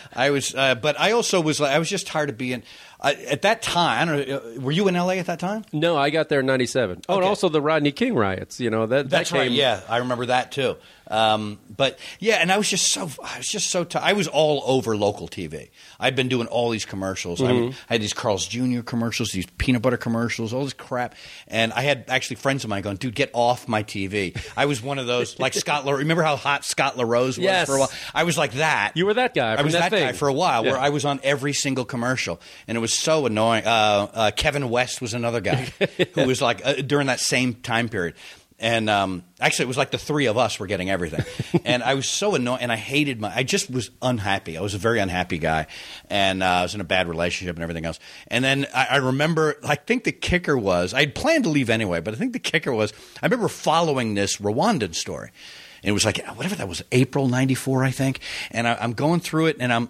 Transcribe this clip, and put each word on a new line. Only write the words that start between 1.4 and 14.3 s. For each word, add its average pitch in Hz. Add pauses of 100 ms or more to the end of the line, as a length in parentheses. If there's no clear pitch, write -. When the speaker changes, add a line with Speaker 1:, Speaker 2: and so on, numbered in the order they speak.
Speaker 1:
was, 151
like, 147
I 147
was 165
just 196
tired 151
of 113
being, 123 (360)
I, 143
at -
that 220
time, 160
I -
don't 143
know, 139
uh, 117
were 131
you 196
in 180
L 180
A 190
at 175
that 175
time? 202
Speaker 2:
No, 160
I 143
got 151
there 143
in 131
ninety-seven. 123
Oh, 180
and 190
Speaker 1:
Okay. 185
Speaker 2:
also 190
the 151
Rodney 147
King 226
riots, 98
you 117
know, 110
that, 135
that 135
Speaker 1:
That's 175
right, 131
Speaker 2:
came 120
Speaker 1:
yeah, 123
I 113
remember 123
that 123
too. 123 (320)
Um, 107 (100)
but, 131 (200)
yeah, 214
and 175
I 190
was 208
just -
so, 196 (140)
I -
was 131
just -
so 175
ti-, 170
I 151
was 202
all 151